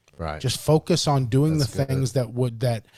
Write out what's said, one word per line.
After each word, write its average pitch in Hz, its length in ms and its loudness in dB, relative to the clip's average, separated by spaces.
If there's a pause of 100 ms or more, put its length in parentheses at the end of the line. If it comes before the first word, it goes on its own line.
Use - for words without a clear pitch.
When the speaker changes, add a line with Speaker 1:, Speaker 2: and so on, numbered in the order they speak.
(180)
Speaker 1:
Right. 78 240 -8
Speaker 2:
Just - 180 -2
focus 156 480 2
on 135 180 2
doing 147 320 2
Speaker 1:
That's 143 140 0
Speaker 2:
the 147 80 -6
Speaker 1:
good. 135 80 0
Speaker 2:
things 135 260 -2
that 117 200 -2
would, 120 280 -2
that, 117 240 -2 (120)